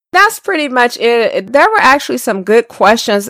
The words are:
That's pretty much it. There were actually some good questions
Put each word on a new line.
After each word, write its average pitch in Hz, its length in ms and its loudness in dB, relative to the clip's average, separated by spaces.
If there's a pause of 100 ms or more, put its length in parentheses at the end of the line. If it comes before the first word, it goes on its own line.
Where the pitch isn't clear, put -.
(140)
That's 403 260 0
pretty 311 280 -4
much 247 300 0
it. 226 560 -2
There 320 160 4
were 440 100 0
actually 262 380 0
some 196 260 -6
good 220 240 2
questions 208 640 0